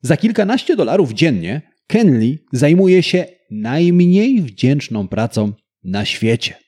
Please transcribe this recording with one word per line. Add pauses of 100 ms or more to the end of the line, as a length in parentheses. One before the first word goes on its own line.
Za
kilkanaście
dolarów
dziennie (260)
Ken
Lee (140)
zajmuje
się (260)
najmniej
wdzięczną
pracą (300)
na
świecie. (120)